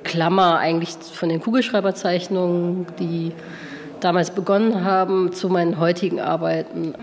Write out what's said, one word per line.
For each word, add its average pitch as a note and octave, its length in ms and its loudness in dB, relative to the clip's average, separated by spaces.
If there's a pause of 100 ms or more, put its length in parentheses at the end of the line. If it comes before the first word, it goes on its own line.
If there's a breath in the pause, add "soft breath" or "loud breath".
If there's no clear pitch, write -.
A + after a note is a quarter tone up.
Klammer E3+ 540 4
eigentlich E3 320 0 (240)
von E3+ 160 -2
den E3 100 0
Kugelschreiberzeichnungen, F3+ 1500 0 (120)
die E3 320 -2 (680 loud breath)
damals F3 300 2
begonnen G3+ 520 2
haben, F#3 480 2
zu F#3+ 160 -4
meinen E3+ 320 2
heutigen F3 400 2
Arbeiten E3 840 -2